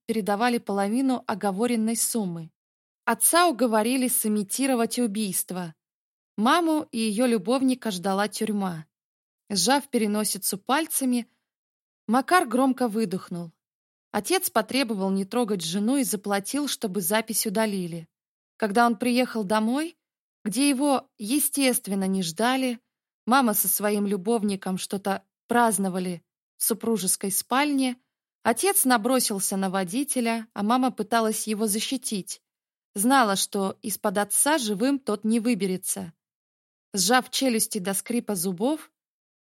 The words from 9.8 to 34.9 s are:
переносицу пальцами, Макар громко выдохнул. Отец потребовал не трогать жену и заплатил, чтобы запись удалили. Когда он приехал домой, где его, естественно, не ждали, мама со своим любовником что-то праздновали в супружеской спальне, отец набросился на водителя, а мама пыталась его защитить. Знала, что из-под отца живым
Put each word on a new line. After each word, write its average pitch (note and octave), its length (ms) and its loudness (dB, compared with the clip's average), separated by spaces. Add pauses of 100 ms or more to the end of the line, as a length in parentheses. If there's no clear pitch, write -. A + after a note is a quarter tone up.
переносицу G#3 680 -2
пальцами, B3+ 680 -2 (800)
Макар C4+ 400 4
громко B3+ 400 2
выдохнул. F#3 640 -4 (600)
Отец - 380 -2
потребовал A3 640 0
не G3 140 0
трогать G#3 380 -2
жену G3+ 340 0
и C#4 60 2
заплатил, G#3 640 -2
чтобы G#3 340 -4
запись G#3+ 440 -2
удалили. F#3+ 640 -2 (500)
Когда A3 300 4
он A#3+ 80 2
приехал B3 480 0
домой, A3+ 520 0 (480)
где A#3+ 260 2
его, C#4+ 480 2
естественно, A#3+ 880 0
не F#3+ 180 0
ждали, A#3+ 560 0 (460)
мама A#3+ 280 4
со G#3 140 0
своим G#3 400 0
любовником G3 680 -2
что-то G3 460 -4 (240)
праздновали F#3 760 0 (340)
в - 60 -4
супружеской G3+ 680 -2
спальне, C4 680 0 (460)
отец B3 420 2
набросился A#3+ 720 2
на F#3+ 120 0
водителя, A3+ 840 -2
а - 100 -4
мама B3 280 2
пыталась A3 560 0
его G#3+ 200 -2
защитить. G#3+ 760 -4 (540)
Знала, A3 400 4
что F#3+ 460 -2
из-под G3+ 360 -4
отца A#3+ 400 2
живым A#3+ 420 0